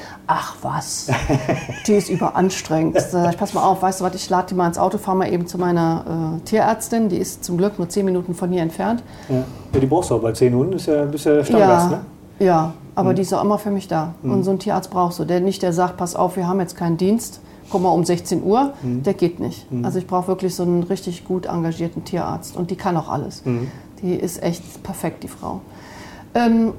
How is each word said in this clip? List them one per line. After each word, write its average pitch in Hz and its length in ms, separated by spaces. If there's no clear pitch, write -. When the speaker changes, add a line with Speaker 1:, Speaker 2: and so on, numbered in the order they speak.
Speaker 1:
„Ach - 380
was, - 480
Speaker 2:
<laughs> - 380
Speaker 1:
die 214 80
ist 202 160
überanstrengt.“ 170 840
Da 170 60
sag 175 320
ich, 175 40
„Pass 196 160
mal 190 80
auf, 185 220
weißt 185 180
du 180 40
was, 185 100
ich - 120
lade 185 220
die 190 60
mal 180 120
ins 170 120
Auto, 190 180
fahr 196 160
mal 190 180
eben 175 140
zu 175 140
meiner, 165 800
äh, - 60
Tierärztin, 220 640
die 180 80
ist - 260
zum 175 140
Glück 202 200
nur 175 120
zehn 202 160
Minuten 180 280
von 180 180
hier 180 120
entfernt.“ 190 400
Speaker 2:
Ja. 131 140
Ja, 139 60
die 135 60
brauchst 156 240
du 123 60
auch 110 60
bei 113 100
zehn 120 240
Hunden, 156 180
ist - 140
ja, 147 180
bist 143 200
ja 147 180
Stammgast, 180 480
Speaker 1:
Ja, 156 60
Speaker 2:
ne? - 480
Speaker 1:
ja, 165 280
aber 185 160
Speaker 2:
Mhm. 180 60
Speaker 1:
die 196 40
ist 180 120
auch 175 100
immer 208 160
für 208 120
mich 196 160
da. 165 360
Speaker 2:
Mhm. 127 80
Speaker 1:
Und 196 140
so 190 40
einen 190 100
Tierarzt 185 300
brauchst 175 300
du, 165 60
der 175 160
nicht, 190 200
der 180 120
sagt, 180 240
„Pass 175 180
auf, 180 220
wir 175 100
haben 185 120
jetzt 175 160
keinen 170 220
Dienst, 196 420
komm 185 140
mal 185 60
um 170 160
sechzehn 175 380
Uhr“, 269 300
Speaker 2:
Mhm. 123 200
Speaker 1:
der 196 120
geht - 240
nicht. - 320
Speaker 2:
Mhm. 120 140
Speaker 1:
Also - 120
ich 180 80
brauch 180 220
wirklich 185 280
so 185 80
einen 175 200
richtig 180 420
gut 185 220
engagierten 165 560
Tierarzt 165 520
und 180 140
die 190 60
kann 185 220
auch - 120
alles. - 360
Speaker 2:
Mhm. 123 220
Speaker 1:
Die 180 100
ist - 300
echt - 400
perfekt, - 400
die - 40
Frau. - 340
Ähm, 226 440